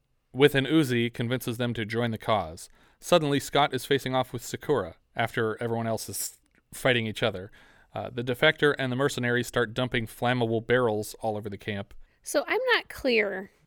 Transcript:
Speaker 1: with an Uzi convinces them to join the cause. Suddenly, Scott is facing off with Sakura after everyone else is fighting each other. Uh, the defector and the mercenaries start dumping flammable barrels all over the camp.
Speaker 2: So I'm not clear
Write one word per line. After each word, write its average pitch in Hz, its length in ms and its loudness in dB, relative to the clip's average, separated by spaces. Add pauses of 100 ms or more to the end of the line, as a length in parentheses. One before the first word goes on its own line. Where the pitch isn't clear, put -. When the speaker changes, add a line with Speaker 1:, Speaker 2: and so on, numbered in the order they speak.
(320)
Speaker 1:
with 135 240 6
an 135 100 4
Uzi 123 460 2
convinces 120 460 -4
them 120 160 0
to 113 100 -4
join 113 260 -2
the 110 80 -4
cause. 90 500 -2 (320)
Suddenly, 151 380 4
Scott 147 360 2
is 123 100 -6
facing 131 300 0
off 127 180 -2
with 120 120 -10
Sakura 107 500 -2 (200)
after 113 460 0
everyone 117 260 -2
else 110 220 -4
is - 300 -8 (340)
fighting 120 340 0
each 107 160 -6
other. 98 300 -4 (420)
Uh, 104 180 -6
the 120 120 -6
defector 147 540 2
and 135 120 -4
the 123 60 -2
mercenaries 123 500 0
start 117 280 -2
dumping 123 320 -2
flammable 117 600 0
barrels 113 540 2
all 110 160 -2
over 104 140 -8
the 98 80 -10
camp. 101 340 -8 (320)
Speaker 2:
So 285 240 -2
I'm 370 120 0 (140)
not 359 140 0
clear 208 600 0 (160)